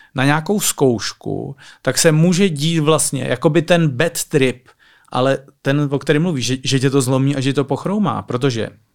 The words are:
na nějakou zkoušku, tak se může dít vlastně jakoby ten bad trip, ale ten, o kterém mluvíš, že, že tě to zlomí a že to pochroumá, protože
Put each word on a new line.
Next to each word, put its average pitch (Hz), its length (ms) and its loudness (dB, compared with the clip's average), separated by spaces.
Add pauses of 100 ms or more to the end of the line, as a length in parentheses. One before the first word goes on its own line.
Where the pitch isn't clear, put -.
(140)
na 131 100 0
nějakou 156 360 0
zkoušku, - 960 -2 (260)
tak - 160 -2
se 165 140 4
může 175 360 4
dít 165 320 -2
vlastně 143 480 0
jakoby 151 340 2
ten 165 260 2
bad - 360 -2
trip, 131 440 -2 (440)
ale 135 260 0 (240)
ten, 143 280 0
o 143 80 -2
kterém 147 240 0
mluvíš, 147 240 -2
že, 127 180 -2
že 127 160 0
tě 135 100 2
to 139 120 2
zlomí 135 340 0
a 135 40 -2
že 131 120 0
to 139 120 -2
pochroumá, 147 580 -2
protože 123 460 -2 (260)